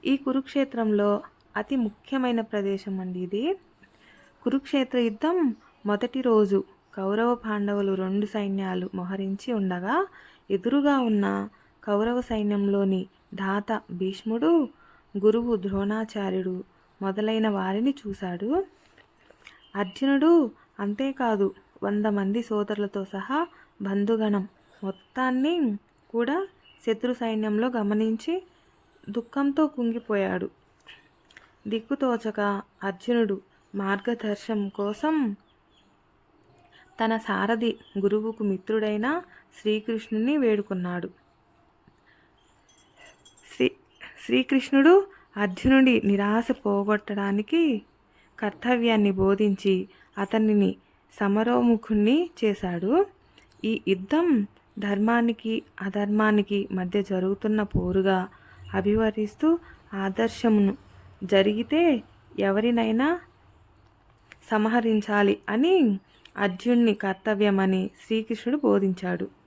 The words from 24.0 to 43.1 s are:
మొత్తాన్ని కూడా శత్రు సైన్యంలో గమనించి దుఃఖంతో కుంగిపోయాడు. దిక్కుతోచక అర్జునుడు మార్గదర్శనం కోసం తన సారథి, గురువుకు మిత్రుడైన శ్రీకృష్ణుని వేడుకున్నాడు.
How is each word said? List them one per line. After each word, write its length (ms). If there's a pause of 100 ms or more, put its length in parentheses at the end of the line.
మొత్తాన్ని 960 (320)
కూడా 360 (400)
శత్రు 260
సైన్యంలో 560
గమనించి 760 (680)
దుఃఖంతో 560
కుంగిపోయాడు. 840 (1160)
దిక్కుతోచక 720 (420)
అర్జునుడు 580 (340)
మార్గదర్శనం 960
కోసం 680 (1700)
తన 120
సారథి, 600 (200)
గురువుకు 440
మిత్రుడైన 800 (380)
శ్రీకృష్ణుని 760
వేడుకున్నాడు. 720 (2500)